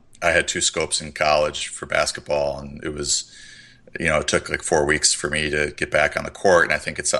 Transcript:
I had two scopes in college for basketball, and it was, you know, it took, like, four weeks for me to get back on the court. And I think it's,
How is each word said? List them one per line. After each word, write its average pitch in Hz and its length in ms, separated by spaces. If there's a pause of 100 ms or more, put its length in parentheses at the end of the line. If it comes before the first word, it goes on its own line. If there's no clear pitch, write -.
(220)
I 85 80
had 82 180
two 87 120
scopes 80 400
in 78 120
college 76 560
for - 180
basketball, 73 720
and 71 260
it 78 100
was, - 400 (640)
you 82 80
know, 78 120
it 73 100
took, 85 220
like, 76 120
four 78 220
weeks 76 300
for - 160
me 76 200
to 73 260
get - 140
back 73 260
on 76 80
the 76 60
court. 87 340
And 76 100
I 73 40
think - 200
it's, - 220